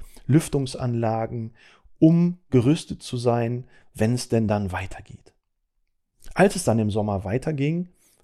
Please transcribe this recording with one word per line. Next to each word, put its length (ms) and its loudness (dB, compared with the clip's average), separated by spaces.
Lüftungsanlagen, 1300 -2
um 400 4
gerüstet 520 2
zu 140 -8
sein, 480 0
wenn 200 2
es 140 -4
denn 180 2
dann 240 0
weitergeht. 640 -12
Als 200 4
es 80 -6
dann 160 2
im 120 0
Sommer 340 -2
weiterging, 640 -2